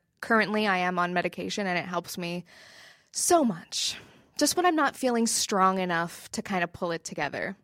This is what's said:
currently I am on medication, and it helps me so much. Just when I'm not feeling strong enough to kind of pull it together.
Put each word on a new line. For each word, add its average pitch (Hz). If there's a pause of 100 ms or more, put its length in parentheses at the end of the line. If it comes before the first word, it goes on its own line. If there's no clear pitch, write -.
(220)
currently 214
I 190
am 180
on 175
medication, 180
and 180
it 160
helps 175
me 175 (640)
so 339
much. - (400)
Just 190
when 349
I'm 339
not 277
feeling 233
strong 190
enough 175
to -
kind 185
of 170
pull 175
it 165
together. 151